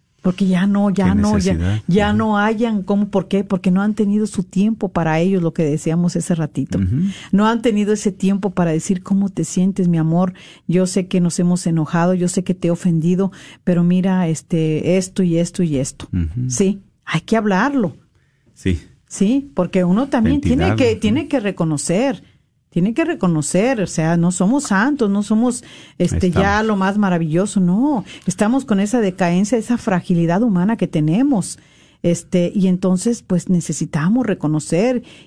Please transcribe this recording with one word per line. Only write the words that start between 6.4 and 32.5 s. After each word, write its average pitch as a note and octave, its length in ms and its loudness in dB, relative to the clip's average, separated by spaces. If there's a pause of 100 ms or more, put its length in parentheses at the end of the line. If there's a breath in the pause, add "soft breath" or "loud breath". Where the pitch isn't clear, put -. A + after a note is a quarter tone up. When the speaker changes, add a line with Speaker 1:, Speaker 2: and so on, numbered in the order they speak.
Speaker 2:
Ujú. G2 200 0 (340 loud breath)
Speaker 1:
No G3+ 160 4
han A3+ 160 0
tenido G#3 280 0
ese G#3 200 0
tiempo G3 400 -2
para F3+ 200 0
decir, F#3 300 -2
"¿Cómo G3 280 0
te E3+ 160 -4
sientes, F#3 420 0
mi E3+ 100 2
amor? E3+ 380 0 (320 loud breath)
Yo F3+ 180 2
sé F#3 220 -2
que F#3 140 0
nos F3 180 0
hemos F3 260 0
enojado, E3 480 0
yo F3+ 140 0
sé F3+ 160 -2
que F3+ 100 -2
te - 140 -4
he E3+ 40 2
ofendido, F3 600 0 (320 loud breath)
pero F3 200 2
mira, F3+ 440 2
este, D#3+ 680 0
esto F#3+ 260 -2
y E3+ 140 2
esto F3 260 -2
y D3+ 140 0
esto". - 360 -6
Speaker 2:
Ujú. F#2+ 380 -4
Speaker 1:
Sí, G3 300 0 (220)
hay - 180 -4
que - 140 -2
hablarlo. G#3+ 600 0 (560)
Speaker 2:
Sí. - 260 -2 (280)
Speaker 1:
Sí, C4 480 0
porque F3+ 280 0
uno G3 240 0
también C4 320 0
tiene C#4+ 280 0
Speaker 2:
Ventilarlo, - 100 0
Speaker 1:
que, A#3 140 2
Speaker 2:
ujú. G#3+ 100 -4
Speaker 1:
tiene A3+ 260 0
que C#4 120 -2
reconocer, F#3 840 -2 (460 soft breath)
tiene F#3+ 240 0
que D#4+ 100 -2
reconocer, G#3 800 0
o F3 60 -2
sea, E3 280 -2
no E3+ 160 2
somos A3 320 0
santos, A3+ 460 0
no G3+ 140 0
somos, A#3 420 0 (320 loud breath)
este, F3+ 300 0
Speaker 2:
Ahí - 20 2
estamos. E3+ 40 0 (140)
Speaker 1:
ya G#3 160 2
lo A3 140 0
más G3 200 0
maravilloso, F3+ 640 0
no, G#3+ 460 2 (200 loud breath)
estamos A3 380 0
con G3+ 160 0
esa G#3 220 0
decadencia, F#3+ 560 0
esa A3+ 200 -2
fragilidad F3 640 0
humana G#3+ 360 0
que E3+ 100 -2
tenemos, F3+ 720 0 (440 soft breath)
este, F3 520 0